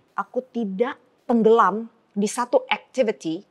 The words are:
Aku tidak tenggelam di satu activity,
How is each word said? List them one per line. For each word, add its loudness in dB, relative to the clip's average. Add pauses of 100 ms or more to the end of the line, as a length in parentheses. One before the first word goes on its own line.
(140)
Aku -8
tidak -6 (260)
tenggelam 2 (220)
di -2
satu -2
activity, -4